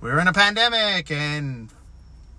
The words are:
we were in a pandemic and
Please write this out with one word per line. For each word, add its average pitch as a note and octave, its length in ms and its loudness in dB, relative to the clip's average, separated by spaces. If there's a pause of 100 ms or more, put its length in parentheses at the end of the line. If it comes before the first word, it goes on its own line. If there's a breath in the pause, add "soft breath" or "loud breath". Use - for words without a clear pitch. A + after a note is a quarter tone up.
we A#2 100 -6
were C#3+ 80 2
in F3 80 4
a F#3 60 4
pandemic G#3 800 2
and D3 580 -4 (680)